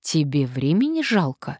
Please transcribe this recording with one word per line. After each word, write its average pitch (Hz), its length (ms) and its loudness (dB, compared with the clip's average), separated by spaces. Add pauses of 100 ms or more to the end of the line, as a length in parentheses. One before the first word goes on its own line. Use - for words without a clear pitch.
Тебе 143 460 0
времени 175 560 0
жалко? 160 580 -2